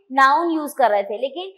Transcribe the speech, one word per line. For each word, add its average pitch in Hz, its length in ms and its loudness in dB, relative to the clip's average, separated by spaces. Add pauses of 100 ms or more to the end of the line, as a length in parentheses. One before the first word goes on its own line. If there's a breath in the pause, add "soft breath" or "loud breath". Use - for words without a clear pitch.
(120)
noun 277 380 4
use 311 280 -6
कर 240 120 4
रहे 202 120 2
थे, 208 160 -8
लेकिन 294 380 -8